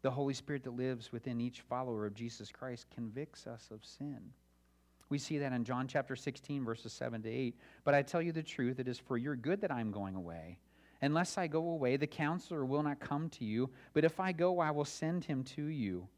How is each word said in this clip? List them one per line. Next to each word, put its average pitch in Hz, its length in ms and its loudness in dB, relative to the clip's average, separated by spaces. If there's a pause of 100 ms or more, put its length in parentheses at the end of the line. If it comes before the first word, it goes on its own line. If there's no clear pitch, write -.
The 135 100 2
Holy 139 220 0
Spirit 135 300 -4
that 127 80 -6
lives 123 400 -4
within 120 300 -4
each 120 180 -4
follower 123 460 -2
of 101 100 -4
Jesus 117 380 -8
Christ 123 320 -10 (100)
convicts 120 500 -8
us 117 240 -12
of 110 140 -14
sin. 127 480 -10 (800)
We 143 80 2
see 143 220 -2
that 139 120 0
in 120 140 0
John 127 240 0
chapter 135 260 2
sixteen, 135 480 -4
verses 113 300 -4
seven 117 300 -4
to 113 60 -4
eight. 120 300 -2 (240)
"But 143 120 6
I 139 60 8
tell 165 200 0
you 170 100 0
the 160 100 -2
truth, 127 380 0
it 127 80 0
is 123 100 -2
for - 200 -2
your 135 180 0
good 151 240 0
that 196 120 0
I 123 100 0
am 110 100 0
going 95 240 -2
away. 85 420 -6 (440)
Unless 156 360 2
I 180 100 2
go 165 220 0
away, 139 280 4
the 147 100 2
counselor 156 580 0
will 143 180 2
not 147 180 0
come 151 300 -2
to - 140 -6
you, 117 240 2 (240)
but 151 120 8
if 160 140 4
I 185 120 2
go, 175 280 4
I 156 120 4
will 147 140 2
send 165 400 -2
him 135 200 0
to 147 200 -6
you. 101 420 -2 (100)